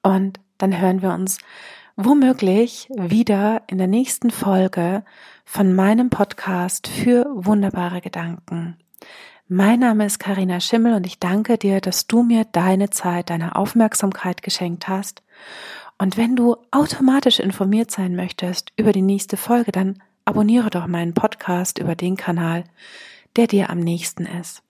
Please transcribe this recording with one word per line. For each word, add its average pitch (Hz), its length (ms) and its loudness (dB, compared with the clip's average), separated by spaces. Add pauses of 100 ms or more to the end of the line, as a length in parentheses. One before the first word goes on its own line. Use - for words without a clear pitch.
Und 190 380 0 (180)
dann 190 200 0
hören 185 240 0
wir 185 100 -2
uns 190 260 -6 (580)
womöglich 240 1000 2
wieder 208 720 0
in 185 120 -6
der 185 80 0
nächsten 233 440 0
Folge 185 760 0 (400)
von 190 300 2
meinem 220 340 4
Podcast 185 800 -4
für 247 420 2
wunderbare 185 680 0
Gedanken. 170 800 -10 (680)
Mein 196 320 4
Name 214 260 4
ist 202 140 -4
Carina 185 400 -2
Schimmel 226 340 2
und 185 120 0
ich - 120 -10
danke 214 400 0
dir, 196 220 2
dass - 260 -4
du 233 160 2
mir 233 220 4
deine 190 460 2
Zeit, 175 400 -4
deine 170 260 -4
Aufmerksamkeit 202 840 0
geschenkt 175 440 -6
hast. 190 360 -8 (760)
Und 190 180 0
wenn 233 200 2
du 240 200 4 (140)
automatisch 269 680 2
informiert 202 500 0
sein 185 240 -4
möchtest 180 640 -6
über 220 160 2
die 190 100 2
nächste 196 340 0
Folge, 233 360 0
dann 190 280 -2 (240)
abonniere 214 460 2
doch 175 160 -4
meinen 170 260 -4
Podcast - 680 -2
über 175 180 -2
den 180 200 -2
Kanal, 170 480 -2 (720)
der 233 100 6
dir 196 240 2
am 175 100 -2
nächsten 170 460 -4
ist. - 440 -12